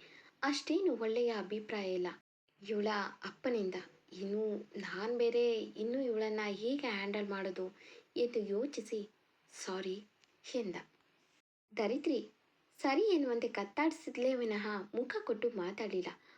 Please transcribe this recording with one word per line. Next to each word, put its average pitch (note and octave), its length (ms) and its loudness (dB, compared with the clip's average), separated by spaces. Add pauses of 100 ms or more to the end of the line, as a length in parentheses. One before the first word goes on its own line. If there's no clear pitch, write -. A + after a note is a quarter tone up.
(420)
ಅಷ್ಟೇನು D#4 540 2
ಒಳ್ಳೆಯ A3+ 400 2
ಅಭಿಪ್ರಾಯ G#3 580 -4
ಇಲ್ಲ F3+ 140 0 (540)
ಇವಳ G#3 260 0 (360)
ಅಪ್ಪನಿಂದ. G3 520 0 (360)
ಇನ್ನು G3+ 300 -2 (380)
ನಾನ್ G3 380 -4
ಬೇರೆ A#3+ 260 4 (320)
ಇನ್ನು A#3 260 0
ಇವಳನ್ನ G#3+ 500 0
ಹೇಗೆ B3+ 360 0
ಹ್ಯಾಂಡಲ್ G3+ 400 -2
ಮಾಡೋದು F#3+ 380 -2 (500)
ಎಂದು A#3+ 320 2
ಯೋಚಿಸಿ, A3 520 -2 (540)
"ಸಾರಿ" F#3+ 420 -4 (480)
ಎಂದ. G#3 320 -4 (960)
ದರಿದ್ರಿ A#3 480 2 (600)
ಸರಿ D4 300 4
ಎನ್ನುವಂತೆ B3 380 4
ಕತ್ತಾಡಿಸಿದ್ಲೇ B3+ 840 0
ವಿನಃ A3 300 0 (300)
ಮುಖ B3 180 0 (120)
ಕೊಟ್ಟು A#3 320 2
ಮಾತಾಡಲಿಲ್ಲ. F#3+ 540 -2 (280)